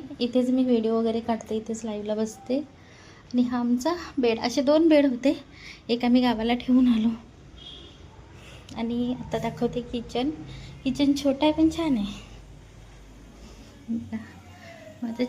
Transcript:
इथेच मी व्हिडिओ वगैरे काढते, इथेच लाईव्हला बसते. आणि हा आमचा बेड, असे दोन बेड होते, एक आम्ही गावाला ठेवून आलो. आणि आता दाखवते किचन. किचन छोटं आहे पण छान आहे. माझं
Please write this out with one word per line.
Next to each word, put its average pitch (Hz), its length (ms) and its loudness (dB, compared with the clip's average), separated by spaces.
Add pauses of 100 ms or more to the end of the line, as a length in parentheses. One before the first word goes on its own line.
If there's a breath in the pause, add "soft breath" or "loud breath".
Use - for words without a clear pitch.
(200)
इथेच 247 300 2
मी 254 140 2
व्हिडिओ 226 360 2
वगैरे 226 200 0
काढते, 226 360 -4
इथेच 220 300 -6
लाईव्हला 208 300 -4
बसते. 220 420 -2 (760 loud breath)
आणि 247 80 2
हा 247 180 0
आमचा 247 340 0 (240 loud breath)
बेड, 233 220 2
असे 247 220 -2
दोन 302 260 6
बेड 302 180 8
होते, 269 380 0 (460 loud breath)
एक 240 160 0
आम्ही 247 160 6
गावाला 233 320 2
ठेवून 247 340 4
आलो. 220 200 4 (1700 loud breath)
आणि 240 420 -4
आता - 180 -6
दाखवते 233 440 -4
किचन. 240 480 -4 (540 loud breath)
किचन 277 300 2
छोटं 277 300 0
आहे 302 80 4
पण 320 180 4
छान 320 280 0
आहे. 202 260 -6 (2750 loud breath)
माझं 233 240 -4